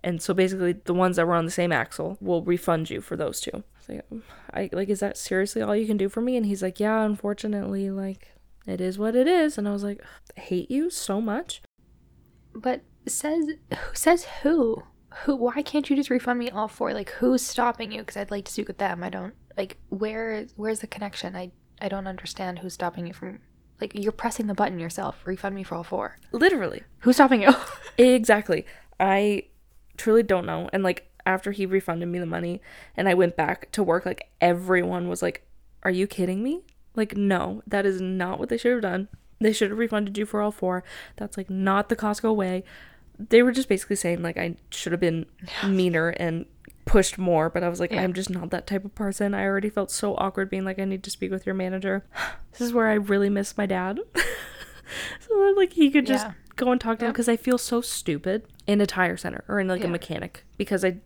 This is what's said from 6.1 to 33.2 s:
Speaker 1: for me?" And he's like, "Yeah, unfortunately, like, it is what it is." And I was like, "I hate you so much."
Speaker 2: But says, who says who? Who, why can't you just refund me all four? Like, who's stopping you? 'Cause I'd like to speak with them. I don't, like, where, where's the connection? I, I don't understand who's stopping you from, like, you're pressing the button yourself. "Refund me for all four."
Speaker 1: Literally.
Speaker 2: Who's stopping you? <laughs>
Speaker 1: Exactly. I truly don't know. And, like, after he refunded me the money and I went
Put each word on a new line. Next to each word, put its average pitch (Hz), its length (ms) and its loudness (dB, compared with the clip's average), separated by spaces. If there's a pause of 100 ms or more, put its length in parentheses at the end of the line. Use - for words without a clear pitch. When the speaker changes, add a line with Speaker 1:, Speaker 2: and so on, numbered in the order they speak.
Speaker 1:
for 226 100 -4
me?" 247 160 0
And 226 100 0
he's 196 160 -2
like, 185 180 -4
"Yeah, 220 240 2
unfortunately, 202 880 -4
like, 196 420 -8 (340)
it 185 160 -6
is 185 160 -2
what 220 180 0
it 254 100 6
is." 320 320 4
And 208 100 -2
I 202 40 -2
was 202 120 -4
like, 202 180 -8 (340)
"I - 40 -18
hate - 300 -4
you 302 200 0
so 202 300 -4
much." 226 420 -4 (920)
Speaker 2:
But 247 280 -4 (240)
says, 302 400 0 (240)
who - 240 -8
says 339 300 4 (180)
who? 277 400 2 (420)
Who, 277 120 2
why 247 260 0
can't 285 260 -2
you 277 80 4
just 277 140 0
refund 247 280 0
me 240 120 -4
all 214 180 -4
four? - 240 -2
Like, 208 180 -6
who's 247 320 2
stopping 233 500 -2
you? 214 100 -10
'Cause - 140 -12
I'd 202 140 -6
like 202 160 -6
to - 60 -12
speak - 160 -4
with 185 100 -10
them. 185 260 -2
I 190 60 -6
don't, 185 240 -10 (220)
like, 196 200 -6 (140)
where, 220 560 -6 (100)
where's 214 240 -4
the 220 60 -10
connection? 202 500 -10
I, 180 160 -10 (280)
I 196 80 -4
don't 196 200 -6
understand 185 500 -8
who's 175 160 -10
stopping 175 320 -6
you 175 60 -12
from, 185 260 -14 (420)
like, 208 140 -8
you're 208 180 -2
pressing 220 360 -4
the 202 60 -2
button 190 260 0
yourself. 170 440 -8
"Refund 190 300 -6
me 196 80 -10
for 170 140 -10
all 170 80 -8
four." - 320 -6 (160)
Speaker 1:
Literally. 269 500 0 (180)
Speaker 2:
Who's 247 160 6
stopping 262 260 8
you? 196 80 10 (260)
<laughs> - 220 -10
Speaker 1:
Exactly. 226 680 6 (340)
I 196 440 2 (520)
truly 226 260 6
don't 190 240 2
know. 165 260 -4
And, 196 100 0
like, 180 260 0 (160)
after 190 280 0
he 202 140 -2
refunded 175 420 0
me 175 100 -4
the 175 80 -4
money 170 340 -4 (360)
and 190 120 2
I 180 60 6
went 175 220 4